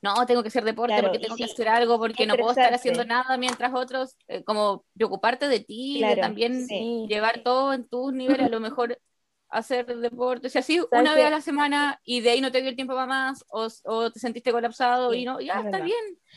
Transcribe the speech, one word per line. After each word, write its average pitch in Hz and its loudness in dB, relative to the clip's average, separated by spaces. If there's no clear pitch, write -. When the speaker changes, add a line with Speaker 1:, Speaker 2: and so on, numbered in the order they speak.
Speaker 1:
"No, 202 2
tengo 240 4
que 214 -4
hacer 214 0
deporte 226 0
Speaker 2:
Claro, 202 4
Speaker 1:
porque 190 2
Speaker 2:
y - -2
Speaker 1:
tengo 226 -6
que 240 -6
Speaker 2:
sí, - -10
Speaker 1:
hacer 220 -2
algo, 233 6
porque 220 0
no 247 4
puedo 233 2
estar 247 6
Speaker 2:
estresarte. 240 6
Speaker 1:
haciendo 247 0
nada", 254 0
mientras 247 -2
otros, 262 -6
eh, 185 -10
como 208 -2
preocuparte 220 0
de 233 0
ti, 262 -8
de 285 0
Speaker 2:
Claro, - 2
Speaker 1:
también 220 -2
Speaker 2:
sí. - -
Speaker 3:
Sí. 226 -4
Speaker 1:
llevar 220 0
todo 262 2
en 254 -6
tus 254 -4
niveles, 262 0
a 240 2
lo 226 -2
mejor 233 -4
hacer 247 -2
deporte, 240 -4
si 247 -2
así 311 2
Speaker 3:
¿Sabes - -
Speaker 1:
una 302 4
vez 311 6
Speaker 3:
qué? 302 8
Speaker 1:
a - 4
la 302 0
semana 285 0
y 240 -2
de 240 4
ahí 254 4
no 262 -2
te 254 0
dio 262 -4
el 240 -10
tiempo 262 -6
para 254 -2
más, 262 -4
o, 220 -4
o 226 -2
te 226 -18
sentiste 240 -4
colapsado 240 0
Speaker 2:
Sí, 247 -2
Speaker 1:
y 254 -6
no, 254 -6
ya 349 -4
Speaker 2:
es 214 -6
Speaker 1:
está 208 -2
Speaker 2:
verdad. 330 -4
Speaker 1:
bien, 415 -4